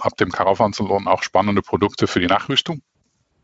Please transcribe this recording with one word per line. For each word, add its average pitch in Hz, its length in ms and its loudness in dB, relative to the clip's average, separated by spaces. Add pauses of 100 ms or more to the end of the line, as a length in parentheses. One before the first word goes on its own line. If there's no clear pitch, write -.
ab - 160 -2
dem 92 140 0
Caravan-Salon 101 760 0
auch 92 160 0
spannende 98 380 2
Produkte 101 440 0
für - 140 -2
die 90 80 2
Nachrüstung. 135 540 -2 (640)